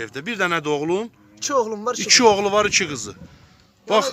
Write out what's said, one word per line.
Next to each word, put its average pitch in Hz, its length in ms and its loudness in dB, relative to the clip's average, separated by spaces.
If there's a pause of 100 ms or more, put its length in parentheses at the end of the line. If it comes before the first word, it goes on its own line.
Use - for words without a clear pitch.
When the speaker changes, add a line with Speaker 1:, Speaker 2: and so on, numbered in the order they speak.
Speaker 1:
evdə, 135 220 -10
bir 226 120 -4
dənə 175 260 0
də 147 40 -4
oğlun. 170 420 -2 (260)
Speaker 2:
İki - 180 -4
oğlum 220 320 -2
var, 247 80 -2
iki 220 80 -6
Speaker 1:
İki 208 80 -2
Speaker 2:
qızım. 247 160 2
Speaker 1:
oğlu 202 260 4
var, 208 120 4
iki 202 240 0
qızı. 104 220 -10
Speaker 2:
Yəni - 760 -20
Speaker 1:
Bax, 277 240 4